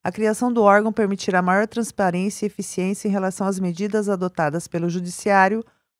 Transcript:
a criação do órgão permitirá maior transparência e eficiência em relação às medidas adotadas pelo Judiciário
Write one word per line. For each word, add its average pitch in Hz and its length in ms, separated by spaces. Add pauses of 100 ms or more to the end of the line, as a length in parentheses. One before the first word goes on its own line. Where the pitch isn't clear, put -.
a 208 120
criação 220 380
do 233 120
órgão 208 300
permitirá 196 500
maior 190 240
transparência 202 800
e - 20
eficiência 190 600
em - 20
relação 190 360
às 196 120
medidas 196 500
adotadas 175 600
pelo 170 200
Judiciário 190 760 (380)